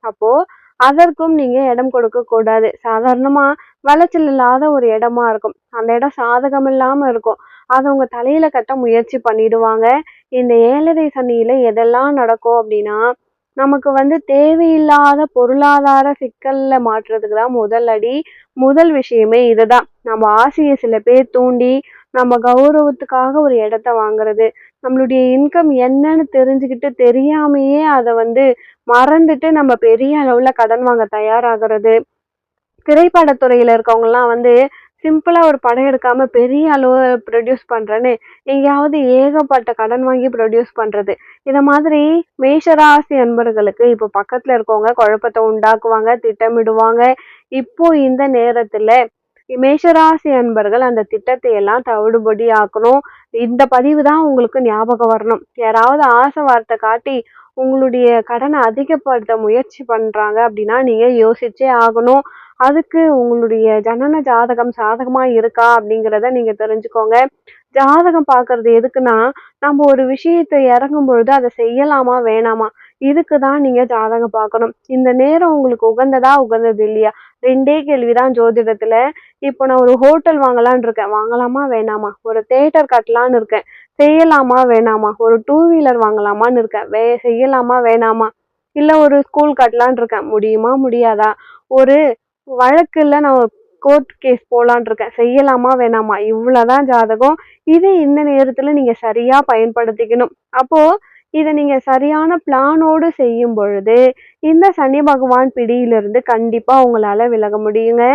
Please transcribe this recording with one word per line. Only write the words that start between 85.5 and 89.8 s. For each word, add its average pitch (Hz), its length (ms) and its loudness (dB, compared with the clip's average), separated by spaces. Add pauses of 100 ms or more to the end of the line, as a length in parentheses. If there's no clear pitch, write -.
வீலர் 262 360 2
வாங்கலாமான்னு 214 560 0
இருக்கேன், 220 320 -8
வே-, 233 320 -2
செய்யலாமா 247 520 0 (100)
வேணாமா? 226 400 0 (480)
இல்ல 311 280 2
ஒரு 285 140 4 (100)
ஸ்கூல் 294 340 0
கட்டலாம்னு 233 400 0